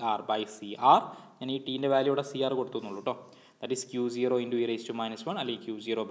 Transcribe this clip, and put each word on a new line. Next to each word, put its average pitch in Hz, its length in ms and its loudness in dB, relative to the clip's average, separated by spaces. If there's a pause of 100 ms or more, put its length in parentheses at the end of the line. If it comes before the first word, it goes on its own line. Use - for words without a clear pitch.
(160)
R - 20 -2 (140)
by 107 80 2 (160)
സി 104 140 -12 (240)
ആർ. 196 60 8 (380)
ഞാൻ 131 200 -8
ഈ - 100 -8
ടീൻ്റെ 139 280 0
value 135 180 4
ഇവിടെ 143 180 0
സി 131 160 -2
ആർ 135 140 0
കൊടുത്തു 117 200 -6
എന്നുള്ളൂ 98 260 -10
ട്ടോ. 123 80 -2 (440)
That 117 160 -6
is - 160 -2
Q 123 160 0 (100)
zero 123 280 4
into 120 180 0
E - 80 2
raised 113 180 -4
to 117 120 -6
minus 110 280 -6
one 202 140 -4
അല്ലെങ്കിൽ 117 240 -6
Q 110 100 -6 (100)
zero 110 220 0